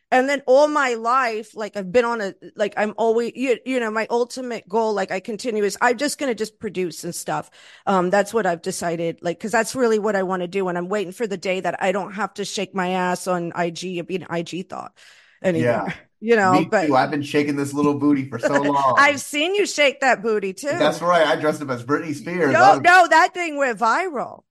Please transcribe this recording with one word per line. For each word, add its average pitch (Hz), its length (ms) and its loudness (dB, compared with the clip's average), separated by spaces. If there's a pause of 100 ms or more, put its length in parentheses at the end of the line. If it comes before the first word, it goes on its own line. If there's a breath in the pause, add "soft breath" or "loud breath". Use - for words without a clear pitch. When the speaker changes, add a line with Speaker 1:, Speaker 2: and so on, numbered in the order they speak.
(100)
Speaker 1:
and 254 180 4
then 277 180 -2
all 277 200 6
my 285 280 0
life, 226 600 -2
like, 208 220 -8
I've 185 160 -8
been 240 120 4
on 233 160 -2
a, 196 140 -6 (220)
like, 208 200 -2
I'm 214 220 0
always, 226 380 2
you, 247 280 0
you 254 140 -2
know, 226 120 -2
my 220 200 -4
ultimate 240 580 -4
goal, 220 260 0
like, 190 180 -4
I 190 80 -4
continue 214 420 -4
is, 202 180 -2
I'm 247 160 2
just 285 220 -4
gonna 269 160 -2
just 214 240 -8
produce 180 460 -8
and 170 100 -8
stuff. - 360 -6 (360 loud breath)
Um, 185 240 2
that's 202 240 0
what 214 120 2
I've 170 160 -2
decided, 170 600 -4
like, 175 160 -4
'cause 214 140 -6
that's 226 240 0
really 226 240 2
what 202 160 0
I 190 80 0
wanna 180 240 -4
do, 190 200 -2
and 175 80 -2
I'm 175 120 -4
waiting 190 240 -4
for 240 160 -6
the 196 80 -6
day 185 240 -4
that 180 200 -4
I 190 120 0
don't 190 220 -4
have 202 200 -6
to 202 100 -6
shake 190 300 -6
my 180 160 -2
ass 180 380 -2
on 175 260 -2
I 175 160 -2
G 175 300 -8
and 160 80 -10
be 185 80 -4
an 165 120 -8
I 170 140 -4
G 165 200 -8
thought - 340 -14 (460 soft breath)
anymore. 123 420 2
Speaker 2:
Yeah. 180 100 -6
Speaker 1:
<laughs> - 160 -20 (100)
You 226 160 2
know, 185 260 4
Speaker 2:
Me - 80 -4
Speaker 1:
but 180 200 2
Speaker 2:
too. 131 60 4
I've 139 140 2
been 147 120 -4
shaking 147 340 0
this 139 180 -4
little 143 240 2
booty 139 300 2
for 113 100 -8
Speaker 1:
<laughs> - 0 -
Speaker 2:
so 143 240 0
long. 226 340 2
Speaker 1:
I've 285 240 4
seen 311 340 -4
you 403 120 2
shake 277 340 0
that 233 220 2
booty, 208 300 -2
too. 277 180 -10
Speaker 2:
That's 165 320 0
right. 170 240 4
I 156 100 2
dressed 151 260 -2
up 135 80 -8
as 120 140 -6
Britney 151 300 -2
Spears. 180 460 0
Speaker 1:
Yo, - 0 -
Speaker 2:
I 381 160 8
was 269 80 -6
Speaker 1:
no, 349 240 8
that 330 260 4
thing 339 220 -6
went 254 220 0
viral. 240 720 -2